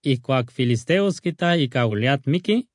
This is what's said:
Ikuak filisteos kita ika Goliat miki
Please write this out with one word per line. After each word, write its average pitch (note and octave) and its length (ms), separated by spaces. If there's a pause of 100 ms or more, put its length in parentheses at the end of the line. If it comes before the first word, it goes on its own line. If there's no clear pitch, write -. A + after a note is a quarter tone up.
Ikuak C3 460
filisteos D#3+ 680
kita F3 340
ika C3 320
Goliat A#2+ 400
miki F#3 480